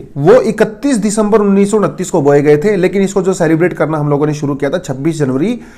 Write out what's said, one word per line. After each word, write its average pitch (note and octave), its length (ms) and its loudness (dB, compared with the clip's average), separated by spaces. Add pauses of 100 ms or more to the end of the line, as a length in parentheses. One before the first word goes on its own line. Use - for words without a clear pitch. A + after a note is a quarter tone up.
(160)
वो E3 240 4
इकतीस A3+ 560 -2
दिसंबर G#3 440 0
उन्नीस G3+ 300 2
सौ A3 60 0
उनतीस F3+ 340 -2
को F3 120 0
बोए C#3+ 200 4
गए D3 140 4
थे, G3+ 200 0
लेकिन F3+ 260 0
इसको F#3+ 200 0
जो F#3 100 0
सेलिब्रेट E3 400 0
करना D#3 260 -2
हम D3 120 -2
लोगों C#3+ 160 0
ने D3+ 80 -2
शुरू D3 200 -4
किया C#3 160 -4
था F3+ 80 -2
छब्बीस D3+ 400 -6
जनवरी D3+ 420 -2 (180)